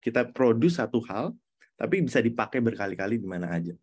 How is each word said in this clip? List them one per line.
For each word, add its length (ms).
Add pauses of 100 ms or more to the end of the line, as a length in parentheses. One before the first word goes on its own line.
Kita 300
produce 500
satu 160 (140)
hal, 240 (420)
tapi 240
bisa 220
dipakai 340
berkali-kali 640
di 60
mana 260
aja. 300